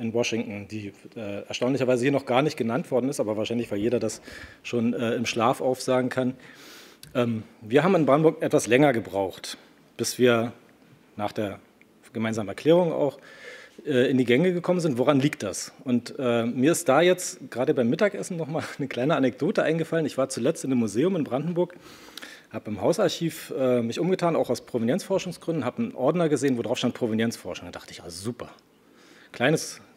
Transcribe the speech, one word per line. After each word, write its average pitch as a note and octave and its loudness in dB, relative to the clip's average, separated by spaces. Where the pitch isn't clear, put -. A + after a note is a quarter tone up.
in A2+ -4
Washington, A2 -2
die, G#2 -10
äh, G2+ -8
erstaunlicherweise B2 0
hier C#3+ 2
noch C#3 0
gar B2 4
nicht D3+ -2
genannt A#2 -2
worden B2+ 0
ist, D3 -4
aber G#2+ -2
wahrscheinlich, A#2 -4
weil G2+ -4
jeder A#2 0
das G#2+ -4
schon, A#2 0
äh, A#2+ -2
im A#2+ -2
Schlaf A#2 0
aufsagen B2+ 0
kann. B2+ -2
Ähm, A#2 0
wir A#2 4
haben F#3+ 6
in D#3+ 4
Brandenburg D#3 6
etwas D3 2
länger C3 6
gebraucht, F#2+ -4
bis - -4
wir A#2 4
nach G#2 -4
der G2 -4
gemeinsamen A2 -4
Erklärung E3 2
auch, C#3 -2
äh, C3+ 4
in C3+ 4
die B2+ 4
Gänge D3 4
gekommen F3+ 0
sind. D#3+ 0
Woran C3 4
liegt C#3+ 0
das? - -8
Und, A#2+ -2
äh, A#2+ 2
mir B2+ 2
ist D#3+ 0
da C3+ 6
jetzt F3+ 0
gerade C3 0
beim A#2+ 2
Mittagessen F#3+ -2
noch D#3+ -6
mal D3 -4
<laughs> - -12
eine C#3 -4
kleine C#3 0
Anekdote C#3 0
eingefallen. D#3+ 0
Ich - -6
war C3+ 0
zuletzt C3+ -2
in C3 -4
einem B2+ 2
Museum A#2+ 2
in D#3+ 0
Brandenburg, E3 -2
habe - -10
im G#2 -6
Hausarchiv, E3 0
äh, B2+ 2
mich A2+ -4
umgetan, F3 0
auch C3 0
aus A#2 -2
Provenienzforschungsgründen, D#3+ -2
habe - -4
einen A2+ -4
Ordner D#3+ 2
gesehen, C3+ 2
wo A#2 -2
drauf A#2 -2
stand B2 0
Provenienzforschung. A2 -2
Da F2 -14
dachte - -16
ich: - -16
„Ah, F#2+ -14
super. F#2+ -10
Kleines, - -2